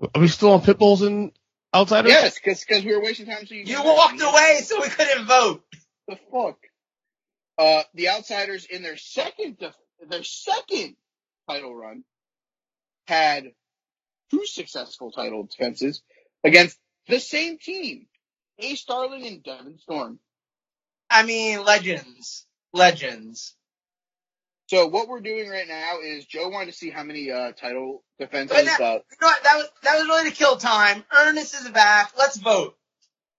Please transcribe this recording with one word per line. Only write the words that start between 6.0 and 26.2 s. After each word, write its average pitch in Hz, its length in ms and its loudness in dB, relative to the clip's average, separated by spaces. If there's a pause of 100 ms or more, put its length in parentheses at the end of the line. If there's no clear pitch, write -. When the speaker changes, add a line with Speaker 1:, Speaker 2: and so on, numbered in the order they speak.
Speaker 2:
The 190 100 -14 (140)
fuck? 240 240 -4 (1000)
Uh, 156 240 4 (100)
the 175 160 -4
Outsiders 196 560 -6
in 185 180 -16
their 156 140 -14
second - 640 -10
def-, 160 160 -14 (340)
their 170 140 -10
second 381 720 -8 (500)
title 143 280 -12
run 113 300 -20 (1000)
had 147 460 -2 (760)
two 320 160 -2
successful 135 640 -14
title 113 320 -8
defenses 127 580 -8 (420)
against 170 360 4 (300)
the 247 120 0
same 320 380 -6
team, 262 480 -14 (540)
Ace 262 200 -12
Starling 254 460 -8
and 180 160 -16
Devon 135 360 -20
Storm. 127 420 -12 (880)
Speaker 3:
I 220 140 6
mean, 220 400 -4
legends. 170 840 -2 (260)
Legends. 131 840 0 (1120)
Speaker 2:
So 180 180 2
what 208 220 -4
we're 247 120 -14
doing 214 280 -10
right 190 180 -10
now 160 380 -10
is 151 220 -14